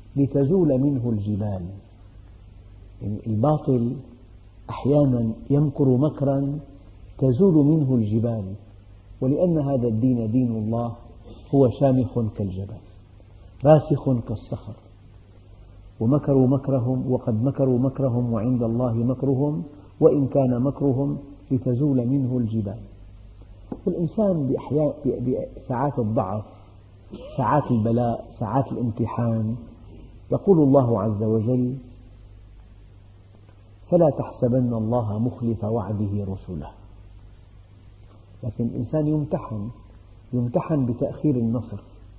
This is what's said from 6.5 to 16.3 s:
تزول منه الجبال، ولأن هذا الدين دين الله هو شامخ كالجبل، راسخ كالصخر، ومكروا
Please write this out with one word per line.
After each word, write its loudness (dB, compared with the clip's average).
تزول 4
منه 4
الجبال، 0
ولأن 2
هذا 0
الدين 2
دين 2
الله -2
هو 6
شامخ 2
كالجبل، -8
راسخ 4
كالصخر، -10
ومكروا 4